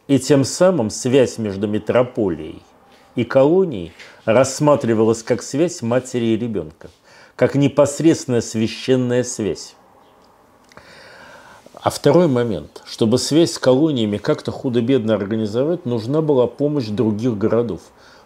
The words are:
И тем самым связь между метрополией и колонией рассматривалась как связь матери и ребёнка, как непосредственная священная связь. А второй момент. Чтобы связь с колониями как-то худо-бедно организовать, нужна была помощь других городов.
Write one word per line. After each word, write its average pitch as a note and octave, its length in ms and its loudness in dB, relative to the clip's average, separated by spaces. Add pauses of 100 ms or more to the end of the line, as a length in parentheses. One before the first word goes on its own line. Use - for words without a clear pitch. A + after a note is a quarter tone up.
И C#3 120 4
тем C3+ 260 2
самым E3+ 440 2
связь B2 480 2
между G#2 320 -4
метрополией G#2 960 -2 (520)
и A#2+ 100 -2
колонией C3+ 680 2 (320)
рассматривалась A2+ 1000 2
как - 200 -2
связь E3+ 400 -4
матери A#2+ 440 -2
и A2+ 120 2
ребёнка, G2 500 -8 (460)
как - 200 0
непосредственная C#3+ 840 2
священная B2 840 -2
связь. - 500 -6 (2000)
А - 160 -6
второй E3 380 4
момент. A#2+ 580 -4
Чтобы A#2+ 320 0
связь D#3+ 340 2
с - 60 -12
колониями B2+ 600 2
как-то D3 340 -4
худо-бедно A#2+ 600 0
организовать, A2 720 -2
нужна A#2+ 360 -4
была C#3+ 260 2
помощь C#3+ 400 -4
других G#2+ 500 -2
городов. G#2+ 440 -2 (460)